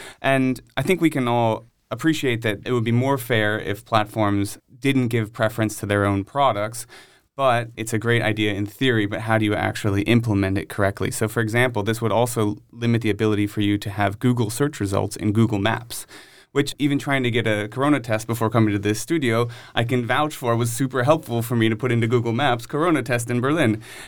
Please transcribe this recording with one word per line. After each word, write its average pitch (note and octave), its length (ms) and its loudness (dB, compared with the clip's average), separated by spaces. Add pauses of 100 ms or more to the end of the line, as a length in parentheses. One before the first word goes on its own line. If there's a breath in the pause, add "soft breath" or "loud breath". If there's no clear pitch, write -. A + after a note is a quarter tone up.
(220 loud breath)
And C3 380 0 (160)
I C3+ 60 -2
think F3 200 2
we E3 80 4
can C3 180 -2
all A#2 380 0 (260)
appreciate A#2+ 500 0
that G#2+ 240 -2
it B2+ 60 -4
would A#2+ 120 0
be A#2 80 0
more C3 260 2
fair G#2+ 420 0
if - 260 -8
platforms G#2 720 0 (220)
didn't C3+ 280 2
give A2+ 260 -2
preference A2 460 -2
to G#2+ 60 -8
their G2+ 200 2
own G2 180 0
products, A#2 600 -2 (500 loud breath)
but A#2+ 420 0
it's A2+ 160 -6
a A2+ 40 2
great A#2 240 2
idea G#2+ 320 0
in G2+ 120 -2
theory, A2+ 400 0
but G2 160 -4
how A2+ 160 2
do A2 80 2
you G#2 100 2
actually G2+ 460 0
implement G2+ 560 2
it - 100 -6
correctly? G2 420 -2
So - 200 -2
for - 100 -4
example, A2+ 440 0
this A2+ 180 -2
would A2+ 100 0
also A2 460 0 (140)
limit A#2 300 0
the A2 80 0
ability G#2 380 2
for G#2+ 140 -4
you G2+ 160 2
to G#2 120 -6
have G2+ 300 -2
Google B2 300 2
search C#3+ 320 -2
results G2+ 340 -2
in G#2 160 -2
Google G#2+ 280 2
Maps, - 460 -4 (460 loud breath)
which C3+ 280 -2
even C#3+ 180 2
trying C#3 260 -2
to A#2+ 80 0
get A2+ 160 0
a G#2+ 220 0
corona C#3 300 2
test A#2 280 -4
before A2+ 220 0
coming G#2+ 240 4
to G#2 60 0
this G#2 200 0
studio, A#2+ 480 0 (280 loud breath)
I A#2 80 0
can A#2+ 220 0
vouch D3 300 0
for A#2+ 200 0
was A#2 160 0
super C3 320 -2
helpful C3 380 0
for A#2 140 -2
me A2+ 140 4
to A2 60 0
put B2 160 -2
into A#2 160 2
Google A2+ 260 2
Maps, C#3+ 320 0
"corona D3+ 380 0
test A#2+ 260 -2
in A#2+ 100 0
Berlin." B2+ 440 0 (240 loud breath)